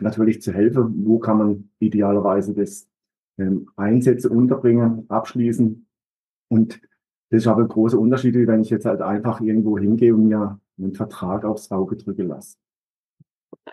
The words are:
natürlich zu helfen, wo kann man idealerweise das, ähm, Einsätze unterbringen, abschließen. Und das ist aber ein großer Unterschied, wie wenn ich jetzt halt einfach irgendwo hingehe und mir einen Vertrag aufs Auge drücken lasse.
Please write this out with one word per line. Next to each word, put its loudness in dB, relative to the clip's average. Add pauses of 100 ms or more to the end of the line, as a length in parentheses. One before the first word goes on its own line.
natürlich 0
zu -6
helfen, 0
wo 2
kann 0
man -2
idealerweise 0
das, -6 (500)
ähm, -4
Einsätze 2
unterbringen, 2
abschließen. -2 (640)
Und 0 (480)
das 2
ist 2
aber 2
ein 2
großer 0
Unterschied, 2
wie 2
wenn 2
ich -2
jetzt -4
halt -2
einfach -4
irgendwo 0
hingehe 2
und 4
mir -2 (200)
einen -6
Vertrag -8
aufs -6
Auge -4
drücken -8
lasse. -14 (1160)